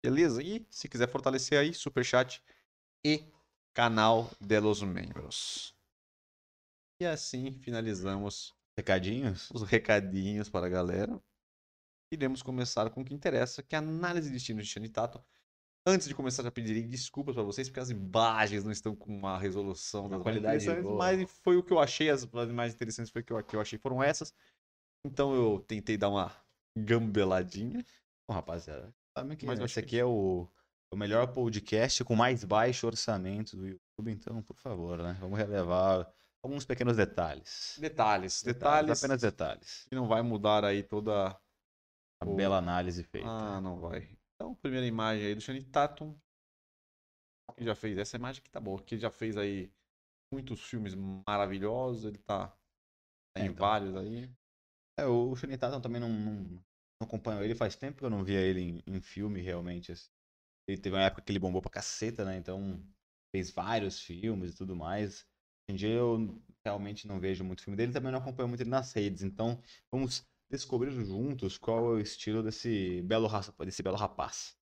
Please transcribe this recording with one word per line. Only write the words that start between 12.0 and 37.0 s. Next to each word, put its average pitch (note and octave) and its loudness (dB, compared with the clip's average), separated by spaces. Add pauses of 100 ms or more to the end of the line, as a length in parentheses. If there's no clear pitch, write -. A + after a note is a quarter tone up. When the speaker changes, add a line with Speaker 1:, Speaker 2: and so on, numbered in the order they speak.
Speaker 1:
Iremos C3 -2
começar B2 0
com C3 -8
o - -6
que C3 -8
interessa, C3+ 0
que - -8
é D#3 2
a D3+ -2
análise D#3+ -2
de C3 -4
destino A#2+ -4
de G#2 -8
Shane G#2+ -8
Tatum. A2+ -2 (680)
Antes F#3 6
de C#3 -6
começar, C3 -4
já A#2+ -2
pedirei A2+ -2
desculpas B2+ -6
pra A#2 0
vocês, A#2 -4
porque C3 -8
as B2+ -6
imagens G#2+ 2
não G#2+ -4
estão G#2+ -4
com G#2 -10
uma G2 -2
resolução G2 -2
Speaker 2:
Uma G2 -6
Speaker 1:
das F#2+ -2
mais F2+ -4
Speaker 2:
qualidade A2 2
Speaker 1:
interessantes, - 0
Speaker 2:
boa. - 0
Speaker 1:
mas F#3 2 (120)
foi F3+ 8
o F3+ 8
que F3+ 2
eu E3+ 8
achei, D3+ 4
as, C3 2
as A#2 0
mais A#2 -2
interessantes A2+ -6
foi A#2+ -4
que - -6
eu, A2 -2
que - -6
eu G#2+ 2
achei G#2+ -4
foram B2+ 0
essas. D3+ 0 (720)
Então C#3 0
eu A2 4
tentei G#2+ -2
dar G2+ 2
uma F#2+ 0 (460)
gambeladinha. G#2 2 (440)
Speaker 2:
Bom, A2+ -2
rapaziada, E2+ -8 (240)
sabe C#3 -6
que - -8
Speaker 1:
Mas A#2+ -2
eu B2 -2
Speaker 2:
esse A#2 -4
Speaker 1:
acho A2 -4
que A2+ -2
Speaker 2:
aqui - 4
é B2 6
o, F#2+ 2 (460)
o F#2 -4
melhor A2 2
podcast A2+ 2
com A#2 2
mais A#2+ 4
baixo A#2 4
orçamento G#2 -4
do F#2+ -8
YouTube, G2+ -10
então, A2 -8
por - -16
favor, F2 -6
né? F2 -4
Vamos F#2+ -4
relevar F#2 4 (320)
alguns C#3 -6
pequenos A#2+ 2
detalhes. - -2